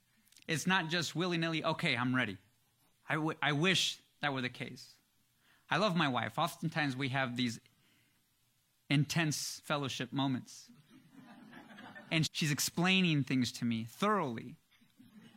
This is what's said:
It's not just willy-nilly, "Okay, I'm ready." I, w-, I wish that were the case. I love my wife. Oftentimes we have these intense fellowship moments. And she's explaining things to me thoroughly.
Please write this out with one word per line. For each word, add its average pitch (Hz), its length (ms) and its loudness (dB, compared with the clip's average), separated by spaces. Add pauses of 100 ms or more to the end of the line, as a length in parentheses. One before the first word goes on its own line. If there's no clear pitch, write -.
(460)
It's 156 200 -2
not 180 240 2
just 170 260 -2
willy-nilly, 165 480 0
"Okay, 156 320 2
I'm 127 180 0
ready." 113 220 0 (720)
I, 143 60 0
w-, 156 280 -2
I 143 100 2
wish 165 460 2 (220)
that 147 120 0
were 131 100 -2
the 123 60 -2
case. 123 460 -12 (760)
I 139 80 4
love 190 180 2
my 160 120 2
wife. 113 300 -2
Oftentimes 156 580 -2
we 135 120 -4
have 127 280 -2
these 120 220 -2 (1300)
intense 147 760 0
fellowship 139 480 -4
moments. 135 560 -4 (1400)
And 160 180 2
she's 151 220 0
explaining 170 720 4
things 127 280 2
to - 120 -6
me 113 240 0
thoroughly. 165 680 -2 (800)